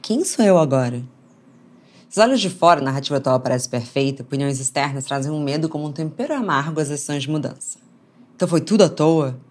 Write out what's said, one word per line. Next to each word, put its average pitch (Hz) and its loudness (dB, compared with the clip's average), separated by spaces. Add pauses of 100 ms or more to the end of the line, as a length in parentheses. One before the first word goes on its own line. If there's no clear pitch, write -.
Quem 254 -2
sou 247 2
eu 190 6
agora? 127 0 (1040)
Se - 0
olhos 247 4
de 196 0
fora 170 4
a 139 -2
narrativa 135 -2
atual 131 2
parece 127 -2
perfeita, 135 -2
opiniões 139 -4
externas 139 -4
trazem 139 -4
um 151 -4
medo 151 -2
como 151 -6
um 147 -6
tempero 160 -6
amargo 160 -2
às 151 0
decisões 143 -6
de 127 -8
mudança. - -6 (540)
Então 180 -2
foi 165 2
tudo 196 4
à 156 2
toa? 151 2 (140)